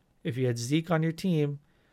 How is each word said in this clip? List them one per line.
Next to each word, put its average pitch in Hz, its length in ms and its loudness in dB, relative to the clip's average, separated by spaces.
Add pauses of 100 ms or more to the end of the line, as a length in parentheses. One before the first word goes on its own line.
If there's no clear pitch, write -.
(240)
if 117 140 -4
you 127 100 2
had 120 120 0
Zeke 156 320 0
on 160 100 2
your 160 120 0
team, 151 460 0 (340)